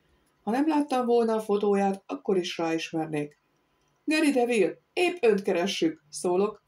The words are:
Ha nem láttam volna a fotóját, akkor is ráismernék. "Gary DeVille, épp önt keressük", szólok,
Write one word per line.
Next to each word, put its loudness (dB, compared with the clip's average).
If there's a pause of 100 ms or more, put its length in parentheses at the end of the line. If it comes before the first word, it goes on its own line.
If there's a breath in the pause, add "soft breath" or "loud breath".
(440)
Ha -4
nem 0
láttam 0
volna 2
a -2
fotóját, 0
akkor -2
is -2
ráismernék. -4 (640)
"Gary 2
DeVille, 0 (160)
épp 0
önt 4
keressük", -2
szólok, -2